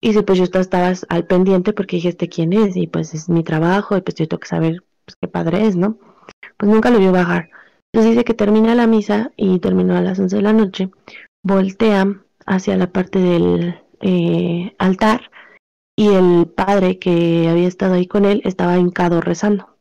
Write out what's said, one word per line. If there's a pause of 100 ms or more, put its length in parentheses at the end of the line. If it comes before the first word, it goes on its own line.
Y
dice,
"Pues
yo
esta-,
estabas
al
pendiente
porque
dije,
'Este
quién
es',
y
pues
es
mi
trabajo,
y
pues
yo
tengo
que
saber, (220)
pues,
qué
padre
es,
¿no?". (580)
Pues
nunca
lo
vio
bajar. (420)
Entonces
dice
que
termina
la
misa
y
terminó
a
las
once
de
la
noche, (540)
voltea (240)
hacia
la
parte
del, (220)
eh,
altar (680)
y
el
padre
que
había
estado
ahí
con
él
estaba
hincado
rezando.